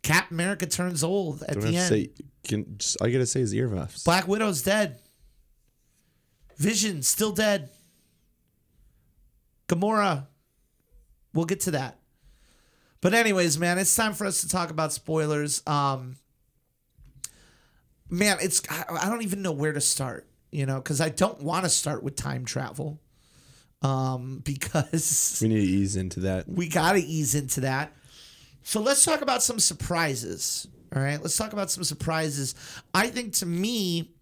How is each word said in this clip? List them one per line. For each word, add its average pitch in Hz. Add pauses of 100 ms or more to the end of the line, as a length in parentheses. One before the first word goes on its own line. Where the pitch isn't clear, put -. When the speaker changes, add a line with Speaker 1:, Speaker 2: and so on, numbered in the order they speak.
Speaker 1:
Captain 165
America 185
turns 180
old 175
at -
Speaker 2:
Don't 104
Speaker 1:
the 135
Speaker 2:
have 175
Speaker 1:
end. 107
Speaker 2:
to -
say, - (240)
can, 104
just, -
all 113
you 120
gotta 127
say 131
is 104
earmuffs. 107
Speaker 1:
Black 175
Widow's 202
dead. 196 (1500)
Vision, 190
still 208
dead. 202 (2000)
Gamora. 190 (1040)
We'll 165
get 190
to 185
that. 131 (1000)
But 185
anyways, 185
man, 175
it's 196
time 220
for 208
us -
to 165
talk 170
about 156
spoilers. 151
Um, 135 (1900)
man, 190
it's, 175
I, 165
I 175
don't 233
even 196
know 185
where 147
to 143
start, 127 (240)
you 139
know, 135
'cause 143
I 160
don't -
wanna 170
start -
with 139
time 131
travel. 139 (800)
Um, 131
<laughs> -
because -
Speaker 2:
We 110
need 110 (100)
to 92
ease 98
into 92
that. 92
Speaker 1:
we 175
gotta 175
ease 151
into 135
that. 135 (680)
So -
let's 277
talk 311
about 262
some 226
surprises. 143 (280)
All 139
right, 147
let's 165
talk 220
about 202
some 180
surprises. 151 (380)
I 202
think, 233
to -
me 180